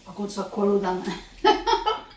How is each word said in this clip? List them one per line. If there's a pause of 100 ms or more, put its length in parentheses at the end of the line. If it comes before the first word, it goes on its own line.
Par
contre,
ça
colle
aux
dents. (440)
<laughs> (160)